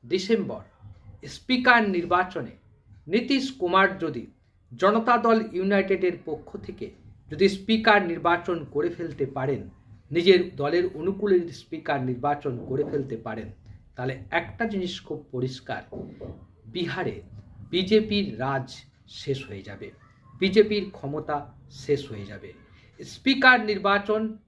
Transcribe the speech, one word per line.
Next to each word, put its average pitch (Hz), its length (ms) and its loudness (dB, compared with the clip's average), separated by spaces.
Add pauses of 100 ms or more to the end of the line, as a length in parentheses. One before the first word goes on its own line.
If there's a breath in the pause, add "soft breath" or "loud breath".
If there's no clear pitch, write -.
ডিসেম্বর 185 560 -2 (640)
স্পিকার 247 640 4
নির্বাচনে 175 600 0 (580)
নীতিশ 240 440 0
কুমার 185 460 2
যদি 139 280 -6 (520)
জনতা 226 400 4
দল 226 340 4
ইউনাইটেডের 190 600 2 (120)
পক্ষ - 320 -8
থেকে - 340 -12 (400)
যদি 165 180 4
স্পিকার 208 580 4
নির্বাচন 170 580 0
করে 151 240 -2
ফেলতে 160 380 -6
পারেন, 131 440 -4 (400)
নিজের 175 460 4
দলের 156 380 0
অনুকূলে 190 460 0
যদি 165 120 -6
স্পিকার 147 500 -6
নির্বাচন 127 640 -4
করে 135 180 -2
ফেলতে 135 320 -4
পারেন, 110 360 -10 (440 soft breath)
তাহলে 131 220 -6 (120)
একটা 170 360 -4
জিনিস 190 380 -6
খুব 151 280 -10
পরিষ্কার, 127 500 -6 (840)
বিহারে 170 560 -6 (480)
বিজেপির 196 680 2
রাজ 135 440 -4 (240)
শেষ - 400 -6
হয়ে 98 140 -12
যাবে, 101 280 -14 (480)
বিজেপির 208 540 4
ক্ষমতা 147 600 -6 (180)
শেষ - 400 -2
হয়ে 101 160 -10
যাবে। 101 260 -16 (520 soft breath)
স্পিকার 262 600 4
নির্বাচন 208 840 0